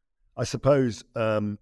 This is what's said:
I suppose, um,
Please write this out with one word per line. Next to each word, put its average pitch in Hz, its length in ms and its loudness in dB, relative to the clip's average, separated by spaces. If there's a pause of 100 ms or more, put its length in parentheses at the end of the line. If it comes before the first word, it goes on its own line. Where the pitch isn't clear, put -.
(380)
I - 60 -6
suppose, 131 600 2 (120)
um, 107 460 -2